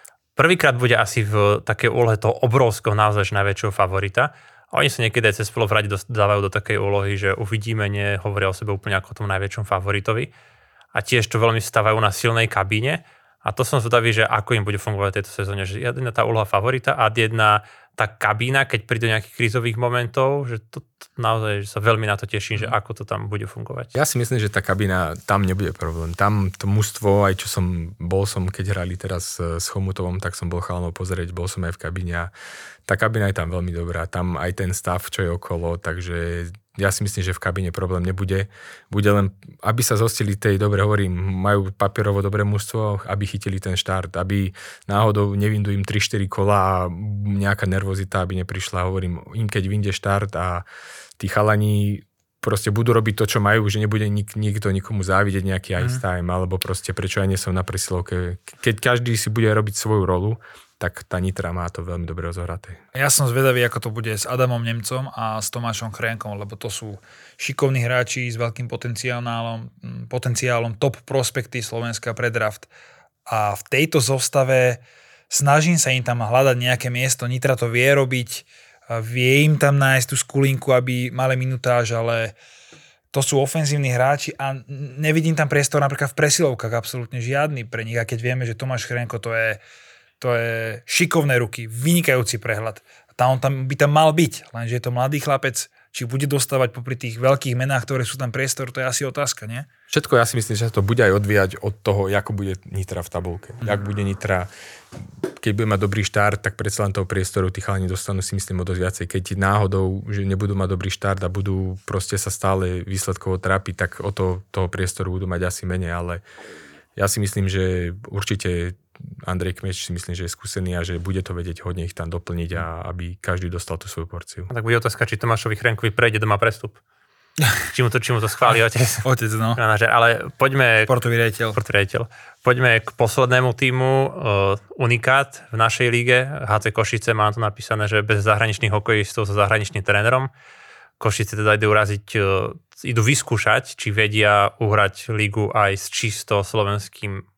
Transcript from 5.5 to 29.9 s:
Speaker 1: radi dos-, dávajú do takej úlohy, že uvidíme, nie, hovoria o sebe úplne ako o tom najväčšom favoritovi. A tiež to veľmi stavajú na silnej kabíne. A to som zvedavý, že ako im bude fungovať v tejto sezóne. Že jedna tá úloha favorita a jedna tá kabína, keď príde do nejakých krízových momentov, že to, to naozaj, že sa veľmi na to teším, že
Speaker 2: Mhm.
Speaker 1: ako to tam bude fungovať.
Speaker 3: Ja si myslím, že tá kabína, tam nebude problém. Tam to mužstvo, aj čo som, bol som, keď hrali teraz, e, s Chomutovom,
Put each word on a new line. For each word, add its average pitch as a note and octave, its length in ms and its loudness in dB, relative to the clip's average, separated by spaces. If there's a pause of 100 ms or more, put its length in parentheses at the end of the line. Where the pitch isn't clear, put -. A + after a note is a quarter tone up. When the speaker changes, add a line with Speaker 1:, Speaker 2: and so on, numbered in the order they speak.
Speaker 1:
radi G#2+ 160 2
dos-, G2 180 -4
dávajú G#2 380 2
do F#2+ 80 -2
takej G#2+ 260 -2
úlohy, G2+ 380 0
že G2 160 0
uvidíme, G#2+ 560 -2
nie, G2+ 300 -2
hovoria G2+ 280 -2
o F#2+ 80 2
sebe G#2+ 160 -8
úplne G2+ 260 -4
ako F#2+ 140 -4
o - 80 -16
tom G#2 100 -6
najväčšom G2 360 -4
favoritovi. G2+ 640 -2 (600)
A - 100 -6
tiež A#2 260 2
to - 120 -2
veľmi A2+ 200 4
stavajú A2 400 2
na G#2+ 140 2
silnej A2+ 340 0
kabíne. G#2+ 560 0 (380)
A - 100 -8
to B2+ 140 0
som C3 160 0
zvedavý, A#2 340 4
že A2 80 4
ako A2 320 0
im G#2+ 100 2
bude G2+ 140 -2
fungovať G2+ 320 -2
v F#2+ 80 -4
tejto G2 160 -6
sezóne. G2 300 -4
Že F#2+ 120 -6 (140)
jedna B2+ 220 -4
tá A2+ 100 0
úloha A2+ 220 2
favorita B2 500 0
a A#2+ 160 2
jedna A2 540 2 (300)
tá A2+ 120 0
kabína, A2+ 580 0
keď B2 200 -2
príde A#2 200 -4
do A2+ 80 2
nejakých A2 240 -4
krízových A#2 400 -2
momentov, B2 720 0
že A#2 160 -8
to, - 240 -16
to - 220 -20 (100)
naozaj, A2 480 0
že - 20 -10
sa - 120 -8
veľmi A2 260 4
na G#2 80 2
to G2 160 -6
teším, G#2 260 -4
že G#2+ 120 -4
Speaker 2:
Mhm. A#2 80 -4
Speaker 1:
ako G#2+ 180 -4
to - 100 -14
tam G#2+ 220 -6
bude G#2 180 -6
fungovať. A#2 480 -10
Speaker 3:
Ja C#3 140 0
si A#2+ 160 0
myslím, A#2+ 160 -2
že G#2 160 0
tá - 80 0
kabína, F#2 640 0
tam G2+ 180 2
nebude F#2 300 0
problém. E2 420 -6
Tam G2 380 2
to - 160 -8
mužstvo, G2+ 580 2
aj F#2+ 160 2
čo - 60 -10
som, F#2 180 -2 (320)
bol F#2 260 -2
som, G2 220 -2
keď F#2+ 240 -4
hrali F2+ 260 -4
teraz, F#2 440 -6
e, E2+ 180 -4
s E2 100 -6
Chomutovom, F#2 520 -4